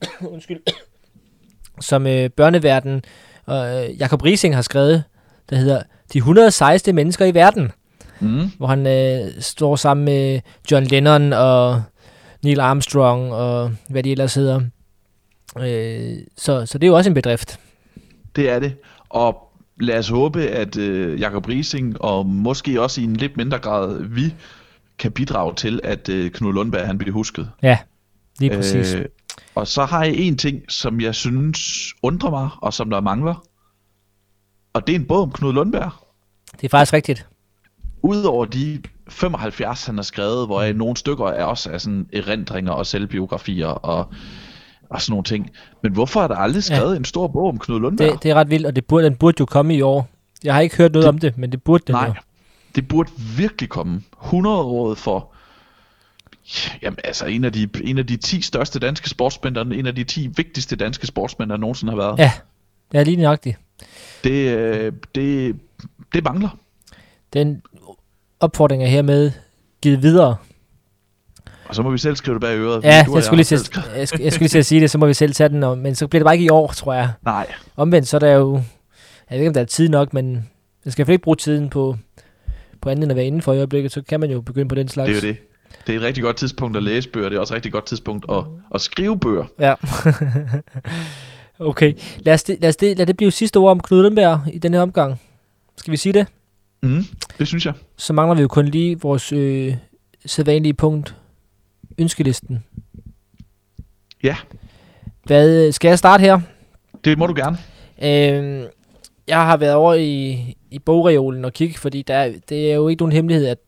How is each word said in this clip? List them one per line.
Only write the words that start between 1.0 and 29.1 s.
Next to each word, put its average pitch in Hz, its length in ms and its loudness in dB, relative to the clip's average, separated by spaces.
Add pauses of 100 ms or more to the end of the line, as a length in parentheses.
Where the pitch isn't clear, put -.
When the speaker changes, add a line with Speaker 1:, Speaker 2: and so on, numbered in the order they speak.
Speaker 1:
som, 135 280 0
øh, 131 220 0
Børneverden 135 720 2 (440)
og, 127 440 -4
øh, - 100 -10
Jakob 135 240 0
Rising 175 320 2
har 127 60 2
skrevet, 147 420 2 (460)
der 139 60 -2
hedder 131 260 2 (320)
De 139 80 2
hundrede 196 300 8
sejeste 175 420 4
mennesker 170 320 2
i 185 80 4
verden. 175 380 4 (480)
Speaker 2:
Mhm. 135 380 -2
Speaker 1:
Hvor 131 100 -6
han, 135 200 0
øh, 131 440 0 (100)
står 147 340 -2
sammen 143 300 2
med 135 340 0 (320)
John 135 140 4
Lennon 143 480 4
og 123 500 4 (600)
Neil 143 160 2
Armstrong 127 720 2
og 120 380 -2 (180)
hvad 131 140 -4
de 135 80 -2
ellers 135 240 -2
hedder. 135 260 2 (1000)
Øh, 117 580 -6 (200)
så, 127 280 -2
så 139 120 -8
det 147 60 2
er 175 40 6
jo 175 80 8
også 185 140 6
en 175 40 4
bedrift. 123 460 -2 (760)
Speaker 2:
Det 143 140 2
er 123 100 0
det. 139 160 -4 (340)
Og 117 440 -2 (260)
lad 117 200 -2
os 101 100 -4
håbe, 147 340 0
at, 107 340 -4
øh, 92 440 -4
Jakob 101 260 -6
Rising 127 540 -6
og 98 240 -2
måske 117 560 -2
også 127 200 -4
i - 20 -4
en 113 120 -2
lidt 139 220 -6
mindre 123 220 -4
grad 104 440 -4
vi 123 300 -4 (680)
kan 110 120 -4
bidrage 110 440 -4
til, 113 280 -6
at, - 260 -8
øh, 92 220 -4
Knud 101 220 -4
Lundberg, 98 340 -4
han 98 100 -4
bliver 98 160 -6
husket. 107 360 -8 (120)
Speaker 1:
Ja, 127 160 4 (640)
lige 131 160 0
præcis. 95 380 -2
Speaker 2:
Øh, 92 120 -6 (500)